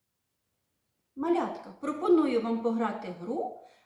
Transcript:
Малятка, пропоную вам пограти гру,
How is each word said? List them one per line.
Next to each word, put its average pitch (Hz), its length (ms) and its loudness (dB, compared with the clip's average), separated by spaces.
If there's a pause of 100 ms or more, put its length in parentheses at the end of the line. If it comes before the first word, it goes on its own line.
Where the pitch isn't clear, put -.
(1160)
Малятка, 302 560 -2 (100)
пропоную 294 600 4
вам 226 220 -2
пограти 226 440 -2
гру, 180 600 -8 (180)